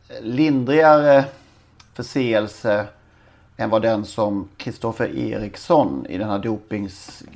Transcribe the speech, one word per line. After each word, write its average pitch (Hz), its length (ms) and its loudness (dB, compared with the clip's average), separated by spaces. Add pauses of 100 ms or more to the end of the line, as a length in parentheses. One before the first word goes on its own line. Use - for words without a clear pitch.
(220)
lindrigare 143 1040 4 (680)
förseelse 110 920 -2 (720)
än 113 120 -4
vad 110 120 2
den 107 240 0
som 104 420 -4 (100)
Kristoffer 113 600 -6
Eriksson 107 920 -2
i 87 80 -8
den 107 120 -4
här 101 100 -2
dopings-, 104 840 -8 (120)